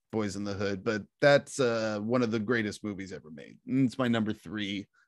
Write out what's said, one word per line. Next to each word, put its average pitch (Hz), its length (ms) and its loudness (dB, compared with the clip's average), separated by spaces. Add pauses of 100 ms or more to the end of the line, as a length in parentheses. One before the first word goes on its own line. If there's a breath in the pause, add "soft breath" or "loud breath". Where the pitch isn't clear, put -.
(120)
Boys 107 240 -2
in 101 80 -6
the 101 100 -4
Hood, 98 300 -2
but 107 200 0 (160)
that's, 143 400 4
uh, 113 420 0
one 120 220 2
of 113 80 0
the 113 80 0
greatest 107 440 -2
movies 95 280 -6
ever 78 220 -14
made. 57 240 -18 (100)
And 131 200 2
it's 110 100 -4
my 127 100 2
number 110 260 2
three 101 540 -8 (200)